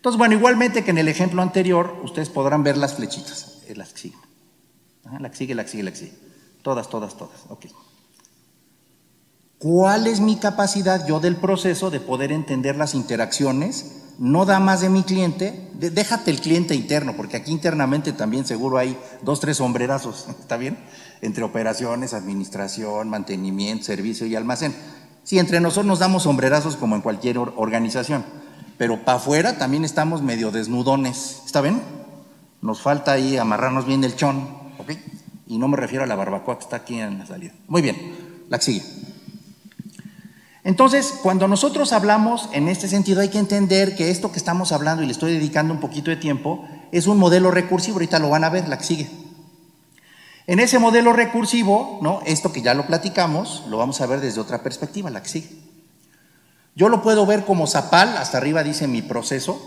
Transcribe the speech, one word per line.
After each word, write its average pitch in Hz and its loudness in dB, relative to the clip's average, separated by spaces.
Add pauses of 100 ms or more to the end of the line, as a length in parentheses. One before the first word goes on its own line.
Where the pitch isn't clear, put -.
Entonces, 240 0
bueno, 226 6
igualmente 233 4
que 196 0
en 170 4
el 160 2
ejemplo 175 0
anterior, 180 0
ustedes 156 -6
podrán 143 0
ver 143 2
las 139 -2
flechitas. - -12
Es 110 -16
la 95 -14
que - -20
sigue. - -18 (880)
Ajá, 131 -16
la 131 -12
que - -18
sigue, 131 -6
la 113 -6
que - -10
sigue, 107 -8
la 92 -6
que - -18
sigue. - -18 (460)
Todas, 127 -4
todas, 107 -10
todas. - -20 (100)
Ok. - -20 (1900)
¿Cuál 190 4
es 220 2
mi 214 4
capacidad 196 0
yo 156 2
del 175 2
proceso 185 0
de 143 -6
poder 131 -4
entender 139 -2
las 143 -2
interacciones? 131 -2 (260)
No 147 4
da 190 4
más 190 4
de 190 2
mi 190 4
cliente, 185 -2
de-, 165 -4
déjate 202 0
el 139 -2
cliente 165 2
interno, 135 -2
porque 101 -8
aquí 147 -8
internamente 151 0
también 120 -4
seguro 127 0
hay 127 -2 (240)
dos, 139 -2
tres 139 -2
sombrerazos, 123 -2
<laughs> - -16
¿está - -6
bien? 131 -6 (420)
Entre 110 -4
operaciones, 117 -4
administración, 98 -6
mantenimiento, 101 -6
servicio 110 -6
y 110 -4
almacén. 123 -4 (500)
Sí, 196 0
entre 170 2
nosotros 170 2
nos 190 2
damos 185 2
sombrerazos 143 2
como 110 0
en 98 -4
cualquier 120 -2
or-, 120 -4
organización, 113 -2 (420)
pero 113 0
pa' 127 4
afuera 156 2
también 147 0
estamos 156 0
medio 113 -2
desnudones, 123 -2
¿está 143 0
bien? 196 0 (800)
Nos 107 -4
falta 143 0
ahí 135 2
amarrarnos 123 0
bien 135 2
el 123 -2
chón, 135 0 (320)
¿ok? 151 -12 (520)
Y 113 -6
no 131 0
me 143 2
refiero 127 -2
a 135 -2
la 107 -2
barbacoa 98 -4
que - -18
está 120 -8
aquí 117 -10
en 101 -6
la - -16
salida. - -14 (140)
Muy 165 2
bien, 127 0 (540)
la 123 0
que - 0
sigue. 104 -2 (1800)
Entonces, 262 4
cuando 190 4
nosotros 277 2
hablamos 214 4
en 147 2
este 185 -2
sentido, 196 2
hay 196 2
que 202 -2
entender 196 2
que 170 0
esto 180 -2
que 175 -6
estamos 175 -2
hablando, 156 0
y - 0
le 127 -2
estoy 165 -2
dedicando 151 0
un 147 -6
poquito 147 -6
de 160 -2
tiempo, 147 -4 (260)
es 175 2
un 202 6
modelo 180 8
recursivo, 180 0
ahorita 165 0
lo 151 2
van 156 4
a 160 2
ver, 170 0
la 135 -4
que - -10
sigue. 151 -4 (1400)
En 180 4
ese 247 6
modelo 233 6
recursivo, 226 2
¿no? 180 0
Esto 160 0
que 120 -6
ya 123 4
lo 139 0
platicamos, 170 -2
lo 107 -4
vamos 131 -2
a 127 -2
ver 135 -2
desde 110 -4
otra 117 -6
perspectiva, 151 -8
la 104 -10
que - -12
sigue. - -12 (1040)
Yo 180 6
lo 233 4
puedo 214 6
ver 202 2
como 170 2
zapal, 190 4
hasta 131 -2
arriba 151 0
dice 151 -2
mi 117 -2
proceso 127 -4